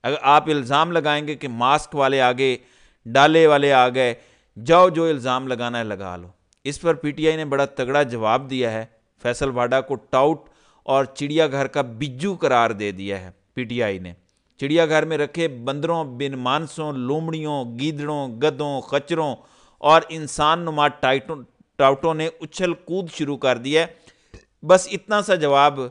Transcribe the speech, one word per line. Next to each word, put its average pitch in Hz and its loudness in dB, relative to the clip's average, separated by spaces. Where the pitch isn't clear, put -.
اگر 131 -2
آپ 151 6
الزام 147 0
لگائیں 151 0
گے 151 -6
کہ 139 -12
ماسک 131 0
والے 135 2
آگے، 127 2
ڈالے 151 6
والے 143 4
آ 127 6
گئے، 123 0
جاؤ 180 8
جو 165 0
الزام 131 -2
لگانا 120 -4
ہے 113 -4
لگا 95 -8
لو۔ 87 -16
اس 143 -8
پر 170 2
پی 151 -4
ٹی 151 -2
آئی 160 2
نے 160 -6
بڑا 139 0
تگڑا 139 -2
جواب 120 -2
دیا 127 -2
ہے۔ 110 -6
فیصل 123 -2
واڈا 123 0
کو 135 -4
ٹاؤٹ 143 0
اور 135 0
چڑیا 147 -2
گھر 139 -2
کا 143 -4
بجو 131 -6
قرار 123 2
دے 104 -4
دیا 95 -8
ہے 92 -18
پی 127 -8
ٹی 120 -4
آئی 98 -4
نے۔ 87 -14
چڑیا 156 2
گھر 156 2
میں 160 -4
رکھے 165 -4
بندروں، 143 -4
بن 135 -8
مانسوں، 143 -4
لومڑیوں، 143 -6
گیدڑوں، 147 -6
گدوں، 139 -4
خچروں 151 -4
اور 160 6
انسان 156 0
نما 151 0
ٹائٹوں-، 139 -2
ٹاؤٹوں 139 2
نے 156 -4
اچھل 175 -4
کود 175 -6
شروع 143 -6
کر 127 0
دیا 147 0
ہے۔ - -16
بس 185 6
اتنا 208 -2
سا 190 2
جواب 143 4